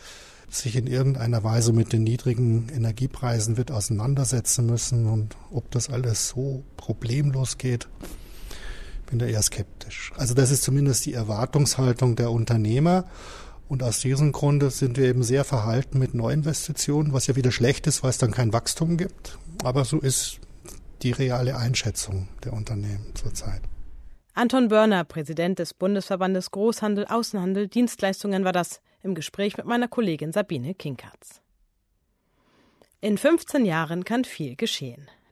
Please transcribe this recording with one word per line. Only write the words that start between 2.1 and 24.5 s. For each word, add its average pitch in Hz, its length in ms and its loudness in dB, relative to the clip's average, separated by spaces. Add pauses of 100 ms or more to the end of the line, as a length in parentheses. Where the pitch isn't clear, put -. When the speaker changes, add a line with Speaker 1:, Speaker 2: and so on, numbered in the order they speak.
Speaker 1:
Energiepreisen 117 880 0
wird 120 140 -2
auseinandersetzen 120 920 0
müssen. 117 400 2
Und 110 300 0 (160)
ob - 200 -6
das 123 180 -2
alles 123 400 -2
so 135 340 -4 (140)
problemlos 131 800 0
geht, 123 300 -2 (1200)
bin 117 100 0
da 120 60 0
eher 110 160 0
skeptisch. - 760 -6
Also 123 180 -2
das 127 180 6
ist 139 120 2
zumindest 139 420 2
die 139 80 -4
Erwartungshaltung 123 1000 2
der 117 160 2
Unternehmer. 117 720 4 (640)
Und 131 160 -2
aus 120 160 0
diesem 139 320 4
Grunde 143 380 4
sind 127 280 0
wir 135 80 6
eben 127 180 4
sehr 131 200 4
verhalten 120 560 0
mit 131 140 2
Neuinvestitionen, 147 1000 0
was 131 140 0
ja 127 80 2
wieder 127 160 4
schlecht 120 360 2
ist, - 160 0
weil 131 60 2
es 123 80 0
dann 117 140 2
kein 113 220 2
Wachstum 165 440 0
gibt. - 400 -6 (260)
Aber 127 200 2
so 156 160 0
ist - 400 -2 (640)
die 123 100 0
reale 123 460 0
Einschätzung 101 720 -2 (140)
der 113 100 -6
Unternehmen 104 600 -6
zurzeit. - 480 -2 (720)
Speaker 2:
Anton 247 360 4